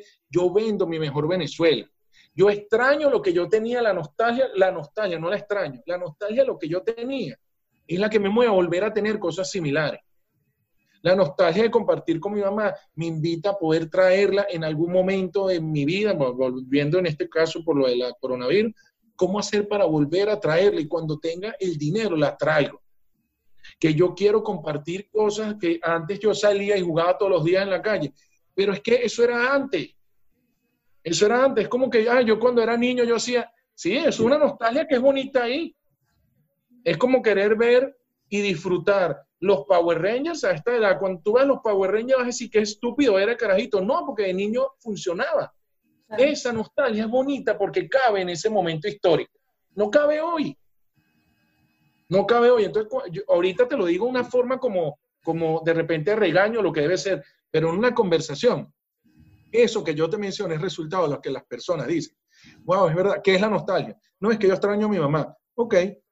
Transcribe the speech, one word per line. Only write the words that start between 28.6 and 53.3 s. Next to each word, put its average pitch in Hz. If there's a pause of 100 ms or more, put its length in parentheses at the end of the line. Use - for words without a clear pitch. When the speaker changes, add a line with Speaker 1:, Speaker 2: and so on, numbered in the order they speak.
Speaker 1:
es 190
que 233
eso 233
era 240
antes. 254 (1120)
Eso 170
era 240
antes. 254
Como 254
que, 220
ah, 254
yo 220
cuando 240
era 226
niño 247
yo 233
hacía, 233 (240)
sí, 190
es 285
una 247
nostalgia 277
que 285
es 240
bonita 262
ahí. 269 (1080)
Es 165
como 254
querer 208
ver 247 (320)
y 202
disfrutar 185 (180)
los 196
Power 170
Rangers 269
a 190
esta 180
edad. 208
Cuando 185
tú 208
ves 254
los 262
Power 196
Rangers 233
vas 247
a 247
decir, 240
"Qué 214
estúpido 233
era, 220
carajito". 214
No, 277
porque 214
de 190
niño 214 (140)
funcionaba. 196 (540)
Speaker 2:
Claro. 220
Speaker 1:
Esa 285
nostalgia 226
es 220
bonita 247
porque 185
cabe 233
en 180
ese 175
momento 175
histórico. 185 (420)
No 208
cabe 294
hoy. 320 (1500)
No 190
cabe 233
hoy. 226
Entonces, 214
cu-, -
yo 160
ahorita 185